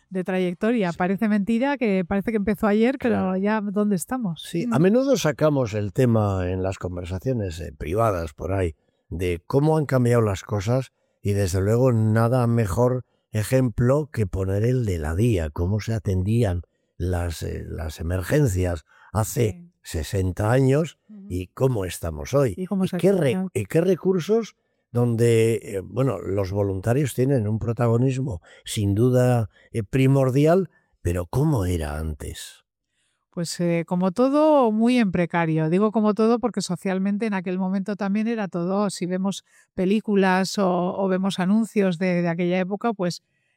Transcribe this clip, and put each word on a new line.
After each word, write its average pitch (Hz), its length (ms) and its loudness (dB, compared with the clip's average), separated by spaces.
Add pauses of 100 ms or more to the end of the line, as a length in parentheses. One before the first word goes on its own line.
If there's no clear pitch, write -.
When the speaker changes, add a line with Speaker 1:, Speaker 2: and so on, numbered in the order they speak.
Speaker 1:
de 185 140 -4
trayectoria. 185 680 0
Speaker 2:
Sí. 165 60 -8
Speaker 1:
Parece 185 320 0
mentira 226 480 0
que 190 280 0
parece 196 260 -2
que 220 60 0
empezó 208 300 0
ayer, 226 320 2
pero 226 160 0
Speaker 2:
Claro. 190 220 0
Speaker 1:
ya 208 240 0
¿dónde 208 340 0
estamos? 196 480 -6
Speaker 2:
Sí, - 240 -4
Speaker 1:
Mm. 233 60 -2
Speaker 2:
a 131 60 4
menudo 233 380 4
sacamos 143 560 2
el 104 200 -2
tema 104 560 2
en 92 120 -2
las 95 160 -2
conversaciones, 92 840 -4
eh, 80 160 -10
privadas 90 580 -2
por 85 200 -6
ahí, 92 220 0 (340)
de 85 380 -4
cómo 156 300 2
han 156 100 0
cambiado 120 340 2
las 101 220 0
cosas 110 480 -2 (320)
y, 101 100 0
desde 98 260 0
luego, 117 320 2
nada 113 560 2
mejor 117 560 0 (280)
ejemplo 127 840 0
que 110 140 -2
poner 95 360 -2
el 123 220 0
de 92 140 -2
la 78 160 -2
Día, 92 340 0
cómo 90 320 -2
se 110 140 -4
atendían 98 680 0 (360)
las, 87 440 -4
eh, 80 260 -8
las 82 320 -10
emergencias 92 840 0 (260)
hace 104 400 0
Speaker 1:
Sí. 90 120 -12 (180)
Speaker 2:
sesenta 95 680 -2
años 135 480 2 (100)
Speaker 1:
Ujú. - 200 -20
Speaker 2:
y 90 180 -6
cómo 127 380 -2
estamos 80 480 -8
hoy. 135 240 2
Speaker 1:
¿Y 185 80 -8
cómo 185 180 -2
Speaker 2:
¿Y 180 60 0
Speaker 1:
se 185 80 -6
ha - 20 -4
Speaker 2:
qué 277 140 2
re-, 285 40 2 (160)
Speaker 1:
cambiado? 185 200 -4
Speaker 2:
y 107 120 -4
qué - 160 0
recursos 190 760 0 (360)
donde, 117 720 2
eh, 98 180 -8
bueno, 101 380 -2
los 92 320 -4
voluntarios 101 600 0
tienen 127 340 0
un 110 100 -2
protagonismo 117 840 0 (240)
sin 101 300 -2
duda, 123 540 4 (220)
eh, 117 120 -4
primordial, 135 840 2 (320)
pero 87 240 -2
¿cómo 135 400 0
era 78 320 -2
antes? 78 680 -10 (640)
Speaker 1:
Pues, - 320 -8
eh, 170 260 0
como 180 240 0
todo, 269 640 4
muy 226 240 2
en 214 160 2
precario. 160 560 0
Digo 202 240 2
como 214 220 2
todo 226 240 2
porque 208 220 -4
socialmente 190 680 -2
en 208 80 -4
aquel 185 240 -4
momento 190 360 -2
también 208 320 -2
era 220 220 -2
todo, 190 400 0
si - 160 -6
vemos 185 400 -2 (420)
películas 190 680 2
o, 180 400 0
o 196 100 -2
vemos 185 320 -2
anuncios 190 580 2
de, 180 260 0
de 175 40 0
aquella 175 320 0
época, 196 340 -4
pues 180 280 -4 (360)